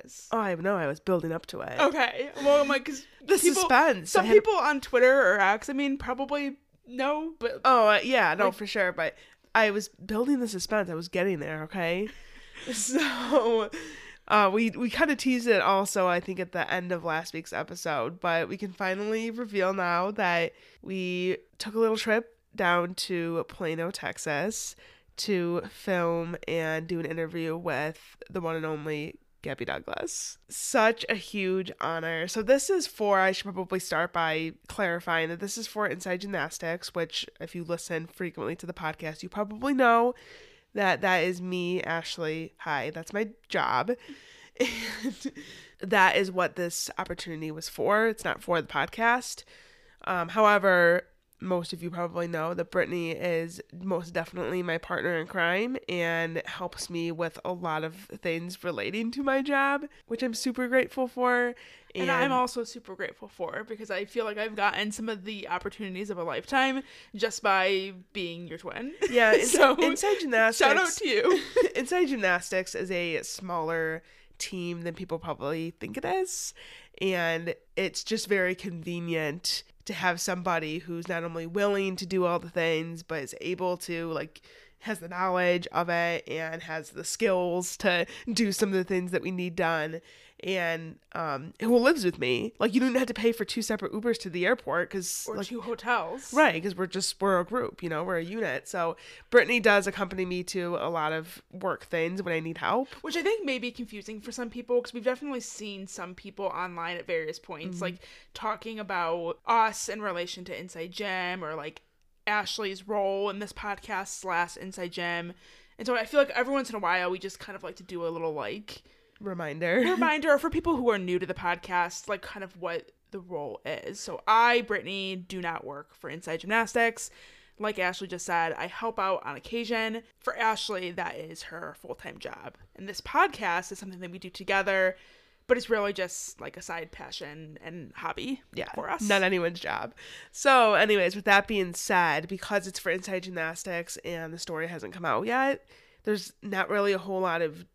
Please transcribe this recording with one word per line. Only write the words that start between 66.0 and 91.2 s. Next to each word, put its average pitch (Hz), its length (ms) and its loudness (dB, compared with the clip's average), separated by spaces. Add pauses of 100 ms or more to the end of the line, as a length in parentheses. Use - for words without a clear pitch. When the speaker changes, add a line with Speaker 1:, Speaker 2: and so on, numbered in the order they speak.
Speaker 1:
of 190 80 -4
a 175 60 -4
lifetime 262 580 0 (340)
just 214 280 -2
by 190 500 4 (200)
being 170 340 -6
your 160 100 -10
twin. 254 360 -10 (180)
Speaker 2:
Yeah, 226 220 8
Speaker 1:
<laughs> - 20 10
Speaker 2:
Inside, - 160 6
Speaker 1:
So, 302 240 8
Speaker 2:
Inside 381 440 2
Gymnastics. 226 380 4 (100)
Speaker 1:
shout 285 100 8
out 370 160 4
to 403 140 -4
you. 269 320 4 (200)
Speaker 2:
<laughs> - 160 4
Inside 330 320 2
Gymnastics 185 680 0
is 185 180 -4
a 170 300 -2
smaller 165 800 -4 (360)
team 175 460 -6
than 170 100 -4
people 175 240 -8
probably 160 600 -6
think - 180 -8
it - 80 -8
is. - 480 -4 (480)
And 170 540 -2 (200)
it's - 280 -2
just - 240 -4
very 185 260 2
convenient 170 1120 -4 (220)
to 160 80 -6
have 175 280 0
somebody 170 580 -2
who's 170 280 -8
not 170 160 -4
only 165 240 -8
willing 196 480 2
to 185 100 -6
do 180 200 2
all 175 120 2
the 170 120 -6
things, 165 520 0
but 160 220 -6
is 123 180 -10
able 180 360 -2
to, 165 340 -6
like, 156 300 -6 (380)
has 220 200 -6
the 165 80 -14
knowledge 180 640 2
of 170 180 0
it 170 400 0
and 160 320 -6
has 160 300 -8
the - 140 -12
skills 180 720 0
to 180 280 4 (260)
do 214 200 2
some 202 180 2
of 190 60 0
the 185 80 4
things 180 280 0
that 180 120 0
we 185 80 -2
need 180 240 -4
done, 165 460 -2 (420)
and, 165 560 -4 (140)
um, 160 460 -4